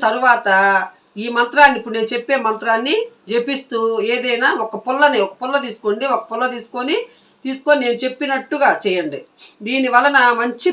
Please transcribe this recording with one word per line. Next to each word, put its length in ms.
తరువాత 420
ఈ 20
మంత్రాన్ని, 420
ఇప్పుడు 180
నేను 180
చెప్పే 220
మంత్రాన్ని 480
జపిస్తూ 500
ఏదైనా 340
ఒక 120
పుల్లని, 400
ఒక 140
పుల్ల 260
తీసుకోండి. 380
ఒక 160
పుల్ల 140
తీసుకొని, 420
తీసుకొని 400
నేను 180
చెప్పినట్టుగా 640
చేయండి. 360
దీని 280
వలన 240
మంచి 320